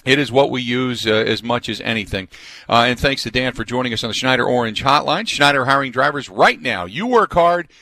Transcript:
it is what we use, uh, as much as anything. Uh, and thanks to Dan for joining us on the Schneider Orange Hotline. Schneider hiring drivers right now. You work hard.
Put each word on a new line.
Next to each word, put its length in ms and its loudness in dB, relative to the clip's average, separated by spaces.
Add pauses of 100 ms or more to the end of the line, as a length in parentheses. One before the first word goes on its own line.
it 160 2
is 140 -2
what 160 4
we 120 -4
use, 460 -2
uh, 40 2
as 300 2
much 280 -4
as 100 -6
anything. 480 -4 (400)
Uh, 200 4
and 120 -2
thanks 240 -2
to 80 -8
Dan 220 -2
for 100 -6
joining 300 -4
us 100 -6
on 60 -4
the 60 -6
Schneider 300 0
Orange 380 0
Hotline. 460 0
Schneider 340 2
hiring 300 0
drivers 340 -2
right 320 2
now. 240 -4
You 240 -8
work 260 2
hard. 360 2 (120)